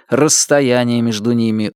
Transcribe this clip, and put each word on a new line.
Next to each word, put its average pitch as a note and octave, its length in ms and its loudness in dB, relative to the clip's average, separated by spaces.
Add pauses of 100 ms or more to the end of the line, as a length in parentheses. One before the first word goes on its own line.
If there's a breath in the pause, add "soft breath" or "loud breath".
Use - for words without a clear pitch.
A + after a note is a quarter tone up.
расстояние B2 920 0
между A2+ 300 -2
ними, A2+ 440 -2